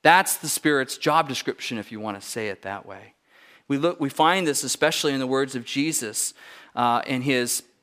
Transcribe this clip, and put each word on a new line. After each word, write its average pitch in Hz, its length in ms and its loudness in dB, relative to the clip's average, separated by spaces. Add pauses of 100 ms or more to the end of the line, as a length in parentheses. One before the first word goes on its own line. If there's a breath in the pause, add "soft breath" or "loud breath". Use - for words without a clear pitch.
That's 180 360 6
the 156 120 -8
Spirit's 139 480 0
job 156 300 2
description, 127 520 -6
if 101 120 -12
you 110 80 -10
want 104 220 -6
to - 60 -16
say 110 220 -6
it 95 140 -8
that 95 220 -8
way. 101 280 -20 (540 soft breath)
We 139 100 0
look, 170 220 0
we 139 100 0
find 170 360 4
this 143 180 0
especially 151 500 0
in 135 60 -2
the 131 60 -2
words 135 300 0
of 120 100 -6
Jesus, 139 680 -4 (400 loud breath)
uh, 120 320 2
in 127 160 -2
his 127 400 0 (200)